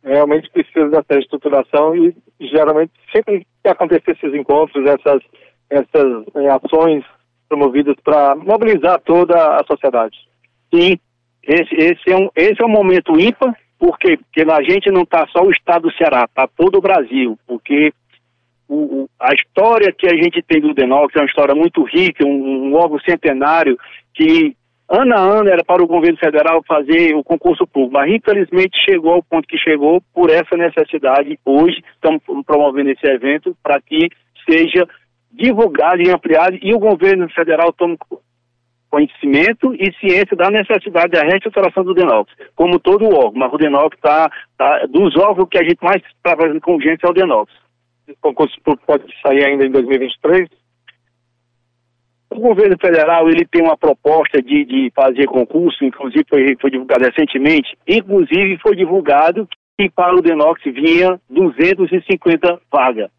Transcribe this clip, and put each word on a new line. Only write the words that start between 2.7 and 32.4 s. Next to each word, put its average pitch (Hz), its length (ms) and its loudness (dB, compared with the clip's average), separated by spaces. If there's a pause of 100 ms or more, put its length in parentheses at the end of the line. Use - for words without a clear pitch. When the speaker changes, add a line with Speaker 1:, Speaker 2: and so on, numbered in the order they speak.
Speaker 1:
sempre 208 340 -2 (160)
que - 80 -2
acontecem - 460 -2
esses 143 200 -8
encontros, 143 520 -2
essas, 143 340 2 (480)
essas, 135 560 -2 (120)
é, 139 120 0
ações 151 540 0 (460)
promovidas 143 560 0
pra 143 320 2
mobilizar 185 640 0
toda 165 560 2
a 143 80 -2
sociedade. 123 520 -4 (560)
Speaker 2:
Sim, 175 240 2 (460)
esse, 160 320 -2
esse 170 380 0
é 190 40 2
um, 190 200 0
esse 202 260 0
é - 20 2
um 233 40 0
momento 185 500 0
ímpar, 240 340 0 (280)
por - 180 0
quê? 170 180 0
Porque 156 320 -4
a 156 140 2
gente 196 300 0
não 180 120 2
tá 165 280 -2
só 175 100 0
o 196 80 2
estado 170 380 -2
do - 80 -6
Ceará, 131 360 0
tá 131 140 -2 (100)
todo 190 220 2
o - 20 4
Brasil, 131 640 -2
porque 143 480 -2 (760)
o, 294 80 -6
o, 277 320 -6 (100)
a - 160 0
história 208 560 0
que - 160 -4
a 175 80 2
gente 170 260 -2
tem 160 200 0
do 151 120 -2
denox 139 440 0
é 151 40 2
uma 139 60 0
história 139 280 0
muito 165 280 0
rica, 160 420 -2
um, 135 440 -4
um 139 80 -2
órgão 156 240 0
centenário 147 760 0 (380)
que, 165 420 0 (320)
ano 240 280 2
a 196 40 2
ano, 202 280 2
era 175 160 2
para 180 180 2
o 170 40 4
governo 165 300 2
federal 156 480 0
fazer 160 500 0
o 143 100 -2
concurso 170 420 -2
público, 131 280 -4
mas 143 140 0
infelizmente 190 680 -2 (100)
chegou 170 260 2
ao 175 80 2
ponto 160 260 -6
que 160 100 -8
chegou 156 420 0 (140)
por 175 160 2
essa 165 260 0
necessidade. 147 880 -2
Hoje 151 380 2 (100)
estamos 156 300 -4 (240)